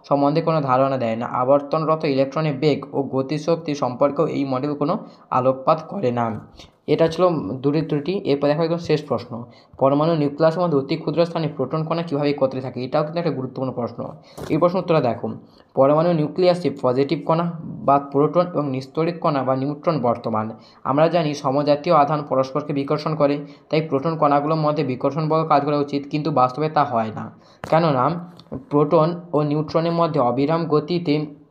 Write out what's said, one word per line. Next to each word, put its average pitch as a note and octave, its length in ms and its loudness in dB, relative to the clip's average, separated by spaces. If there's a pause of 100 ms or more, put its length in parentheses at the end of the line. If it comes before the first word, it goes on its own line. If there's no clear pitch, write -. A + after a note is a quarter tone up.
সম্বন্ধে C#3+ 400 2
কোনো D#3+ 120 2
ধারণা C3+ 360 2
দেয় A2+ 240 -2
না। A#2+ 60 -4 (160)
আবর্তনরত D3+ 600 2 (120)
ইলেকট্রনের C#3 480 0
বেগ D3 160 4 (180)
ও - 20 0 (160)
গতিশক্তি D#3 580 -2 (100)
সম্পর্কেও C3+ 440 0
এই C#3+ 260 -2
মডেল C#3+ 220 -2
কোনো D3 200 0 (360)
আলোকপাত C3 480 2 (120)
করে D#3+ 280 -2
না। A#2 80 0 (640)
এটা D3+ 240 4
ছিল F3 120 2 (380)
দূরের D3 260 0
ত্রুটি। D#3 260 -2 (160)
এরপর C#3 180 2
দেখো D#3 180 2
একদম E3+ 220 -2
শেষ D#3 200 2
প্রশ্ন, A2+ 240 -4 (460)
পরমাণু C#3+ 340 2 (100)
নিউক্লিয়াসের D#3+ 400 2
মধ্যে E3 180 0
অতি D3 220 -4
ক্ষুদ্র D#3 260 -2
স্থানে E3 180 -4 (100)
প্রোটন D#3+ 320 -2
কণা E3 200 -2
কীভাবে C#3+ 220 0
একত্রে C3+ 360 -2
থাকে? B2 200 -8
এটাও D3+ 180 0
কিন্তু E3 180 -6
একটা D#3+ 160 -2
গুরুত্বপূর্ণ B2+ 400 -6
প্রশ্ন। A#2+ 220 -6 (520)
এই D#3 100 0
প্রশ্ন F3 200 2
উত্তরটা D#3+ 260 2
দেখো, A2 180 -4 (500)
পরমাণু D3+ 340 4 (100)
নিউক্লিয়াসে F3 480 2 (140)
পজিটিভ C3+ 360 2 (100)
কণা E3 180 0 (400)
বা C#3 100 6 (140)
প্রোটন D3 340 2 (100)
এবং D3 100 0 (100)
নিস্তড়িত D#3+ 500 -4
কণা D3 240 2
বা C3 140 2
নিউট্রন D3 340 -2 (100)
বর্তমান। A2 400 -2 (380)
আমরা D3 300 2
জানি D#3 160 0 (120)
সমজাতীয় C#3+ 600 2
আধান D3+ 260 2
পরস্পরকে C3+ 520 -2
বিকর্ষণ D3+ 400 -2
করে, C#3+ 140 4 (340)
তাই D#3 200 2
প্রোটন D3 320 -2
কণাগুলোর D3 440 2
মধ্যে D3+ 180 0 (100)
বিকর্ষণ C#3 360 -2
বল D#3+ 140 2 (100)
কাজ C#3+ 140 6
করা D3 180 0
উচিত, C#3+ 180 -4 (100)
কিন্তু D3+ 160 -2 (100)
বাস্তবে B2+ 380 2
তা D3 80 4
হয় A2+ 340 -2
না। A2 60 -8 (400)
কেননা D#3 400 2 (680)
প্রোটন D#3 380 4 (280)
ও - 20 4 (120)
নিউট্রনের D#3+ 500 0
মধ্যে D#3 200 2
অবিরাম C#3 420 0 (100)
গতিতে D#3 420 0 (360)